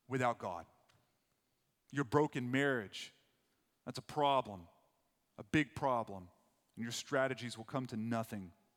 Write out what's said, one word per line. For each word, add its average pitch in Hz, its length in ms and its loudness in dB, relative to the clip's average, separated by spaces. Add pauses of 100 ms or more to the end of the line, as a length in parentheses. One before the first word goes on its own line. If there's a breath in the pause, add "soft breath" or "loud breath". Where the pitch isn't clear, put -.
without 123 300 2
God. 87 280 -6 (1200)
Your 139 140 0
broken 139 460 2
marriage, 131 600 0 (720)
that's - 140 -10
a - 40 -10
problem, 131 600 2 (760)
a - 60 -12
big 151 300 2
problem, 110 540 0 (480)
and 110 60 -6
your 117 100 -4
strategies 127 640 0
will 113 80 -10
come 131 220 -4
to 123 100 -8
nothing 110 560 -4 (240)